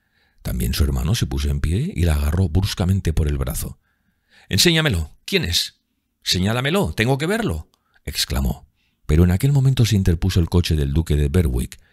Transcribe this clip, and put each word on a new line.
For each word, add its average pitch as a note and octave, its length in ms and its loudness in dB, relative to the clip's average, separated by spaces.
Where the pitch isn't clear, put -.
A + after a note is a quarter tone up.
También - 320 -4
su - 100 2
hermano C#2 300 0
se - 120 -2
puso C2+ 240 -2
en C#2 100 -2
pie F#2+ 360 -2
y E2 80 -2
la D#2 120 2
agarró D2 320 0
bruscamente F#2 680 0
por D#2 140 0
el C#2+ 100 -2
brazo. - 420 -6
"Enséñamelo. D3+ 760 0
¿Quién - 180 -2
es?". - 380 -6
"Señálamelo. A#2+ 680 -2
Tengo B2 240 0
que D3+ 80 -4
verlo", F3 440 -4
exclamó. - 600 -4
Pero D#2+ 200 4
en F2+ 60 4
aquel C#3 200 2
momento C3 340 2
se G#2+ 100 2
interpuso F#2 440 2
el E2 100 2
coche F2 260 2
del C#2 180 0
duque D#2 220 0
de D2 140 2
Berwick, C2+ 500 0